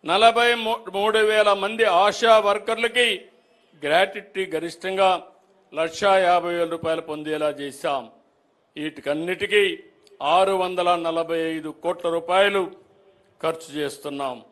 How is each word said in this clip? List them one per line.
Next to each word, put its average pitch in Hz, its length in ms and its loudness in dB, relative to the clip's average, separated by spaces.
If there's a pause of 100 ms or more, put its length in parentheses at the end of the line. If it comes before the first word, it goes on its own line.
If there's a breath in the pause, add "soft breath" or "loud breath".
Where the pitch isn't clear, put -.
నలభై 226 500 4
మూడు 220 640 -2
వేల 214 340 4
మంది 208 320 0
ఆశా 202 540 4
వర్కర్లకి 220 840 0 (640)
గ్రాట్యుటీ 190 600 0
గరిష్టంగా 180 760 -2 (520)
లక్షా 165 440 2
యాభై 175 360 2
వేల 170 140 -2
రూపాయలు 165 320 -4
పొందేలా 151 480 -4
చేశాం. 139 640 -6 (680)
వీటికన్నిటికీ 165 1000 -2 (440)
ఆరు 185 300 4
వందల 180 440 0
నలభై 165 420 -2
ఐదు 160 440 -6
కోట్ల 175 260 -4
రూపాయలు 180 600 2 (720)
ఖర్చు 160 320 -6
చేస్తున్నాం. 139 760 -8